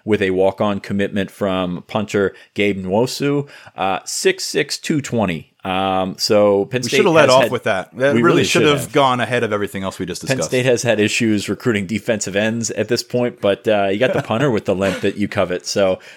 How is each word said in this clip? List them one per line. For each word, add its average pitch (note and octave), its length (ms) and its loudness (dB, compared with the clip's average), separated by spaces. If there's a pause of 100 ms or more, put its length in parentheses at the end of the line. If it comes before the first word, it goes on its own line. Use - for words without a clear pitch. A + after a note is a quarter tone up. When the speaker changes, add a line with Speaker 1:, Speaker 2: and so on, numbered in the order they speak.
Speaker 1:
with G#2 180 0
a F#2+ 100 0
walk-on F#2+ 500 0
commitment G2+ 500 -4
from F#2 560 -4
punter G2+ 480 -2 (200)
Gabe G2+ 280 0
Nwosu, C3+ 640 -2 (280)
uh, F#2+ 260 -2
six - 400 -2
six, - 340 -4
two D#3 220 -2
twenty. G2 520 -4 (120)
Um, F#2+ 540 -2
so G#2 480 4
Penn B2+ 160 -4
Speaker 2:
We C3 80 -6
Speaker 1:
State C#3+ 80 0
Speaker 2:
shoulda F3 140 4
let D3+ 180 6
Speaker 1:
has B2+ 60 6
Speaker 2:
off C3 80 6
Speaker 1:
had G#2+ 100 0
Speaker 2:
with A#2 100 -4
that. G2 320 -2
That C3 200 2
Speaker 1:
We A#2 60 4
Speaker 2:
really - 20 2
Speaker 1:
really D#3 200 4
Speaker 2:
should D#3+ 200 2
Speaker 1:
should D3+ 40 4
Speaker 2:
have C#3+ 140 2
Speaker 1:
have. B2 100 -10
Speaker 2:
gone C3 300 2
ahead A#2 220 0
of G#2+ 100 -2
everything G2+ 300 -4
else F#2+ 140 -6
we F#2 80 -4
just E2+ 220 -10
Speaker 1:
Penn C3 80 0
Speaker 2:
discussed. D#2+ 140 -2
Speaker 1:
State - 160 0
has B2+ 160 2
had A2+ 180 0
issues G#2 480 2
recruiting G2+ 400 -2
defensive G#2 480 -4
ends A2 360 0
at G#2+ 180 -4
this A#2+ 120 0
point, B2 380 -2
but, G2 260 0
uh, G#2 240 2
you G2 80 0
got B2+ 140 2
the - 100 -2
punter B2+ 300 0
with G#2 140 0
the G2 100 0
length F#2 280 -2
that G2+ 120 0
you G2+ 140 -2
covet. F2+ 360 -4
So F#2+ 340 0 (180)